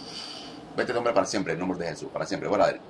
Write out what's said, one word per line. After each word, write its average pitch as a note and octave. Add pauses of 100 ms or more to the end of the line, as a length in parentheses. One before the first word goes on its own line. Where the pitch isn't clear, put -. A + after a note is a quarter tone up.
(760)
Vete, A#2+
hombre, A#2+
para G2
siempre, E2+
en D#2+
nombre F#2
de E2+
Jesús, -
para -
siempre, F#2
fuera F#2
de C#2+
él. - (100)